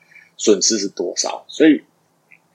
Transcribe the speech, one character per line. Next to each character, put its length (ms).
损 240
失 180
是 100
多 280
少。 320
所 180
以 160